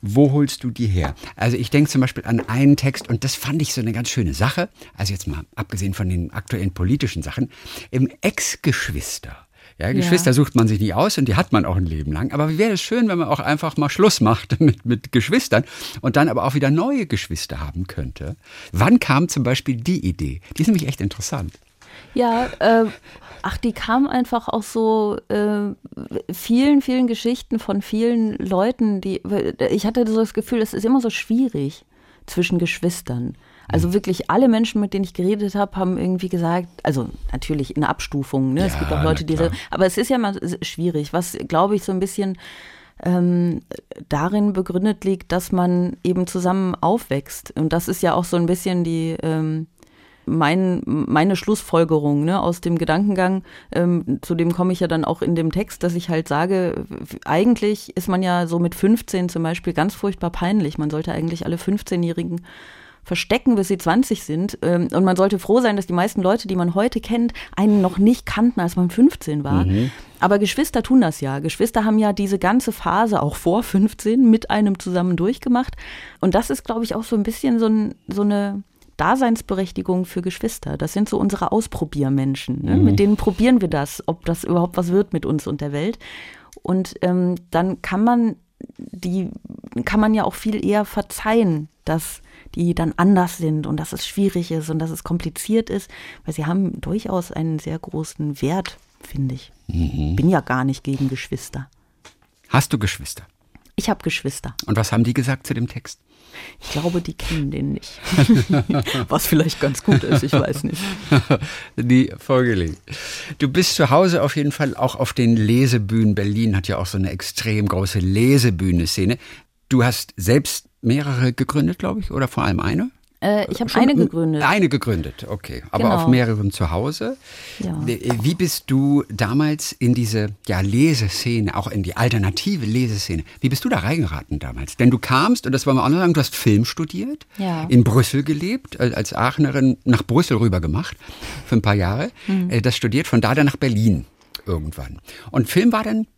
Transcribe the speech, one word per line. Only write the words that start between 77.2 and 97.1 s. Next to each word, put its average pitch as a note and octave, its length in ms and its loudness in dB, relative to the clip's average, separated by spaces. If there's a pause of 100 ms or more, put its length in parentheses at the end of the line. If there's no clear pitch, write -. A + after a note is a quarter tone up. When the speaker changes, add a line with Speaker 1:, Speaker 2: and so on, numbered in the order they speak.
Speaker 2:
bisschen A#3 360 0
so A3+ 80 2
ein, G#3+ 280 0 (120)
so G3 140 -2
eine... G3+ 420 -2 (320)
Daseinsberechtigung F#3+ 1080 0
für F3 160 -8
Geschwister. - 560 -6
Das - 160 -4
sind G#3 160 0
so G#3 100 -2
unsere G3+ 320 0
Ausprobiermenschen. C#3 1120 -2
Ne? - 140 2
Speaker 1:
Mhm. - 80 6
Speaker 2:
Mit G2+ 140 6
denen G3+ 180 4
probieren A3+ 440 4
wir F#3 60 0
das, D3+ 400 -4
ob E3 180 -4
das E3+ 180 -2
überhaupt F3 340 0
was F3+ 140 -2
wird G3 220 2
mit E3 120 -2
uns D3+ 200 -2
und C#3+ 160 -6
der D3 100 -6
Welt. D#3+ 280 -4 (640)
Und, F#3 400 -2
ähm, F3+ 340 2 (160)
dann F3 300 0
kann G3 220 -2
man A#3 320 2 (420)
die, F3+ 520 -6 (560)
kann G#3+ 140 0
man G#3+ 140 4
ja A3 100 0
auch - 120 -2
viel G#3+ 300 -4
eher G#3 200 2
verzeihen, G3+ 840 0 (180)
dass - 360 -4 (340)
die F3 200 0
dann E3 200 -2
anders F3+ 420 4
sind D#3 300 -2
und D3+ 100 -2
dass D#3+ 160 -8
es - 140 -8
schwierig F#3 440 -2
ist D#3+ 180 -4
und D#3+ 100 -2
dass D#3+ 120 -4
es D#3 120 -12
kompliziert F3 640 -2
ist, G3 200 -6 (360)
weil D#3 80 -8
sie D3+ 120 -6
haben F3+ 340 -2
durchaus F3 520 -4